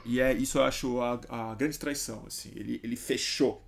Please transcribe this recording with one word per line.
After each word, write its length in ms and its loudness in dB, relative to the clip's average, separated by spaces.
e 140 2
é, 140 6
isso 260 2
eu 40 8
acho 380 2
a, 180 0
a 260 -6
grande 240 0
traição, 480 -4
assim. 280 -12
Ele, 280 -4
ele 120 -4
fechou, 720 0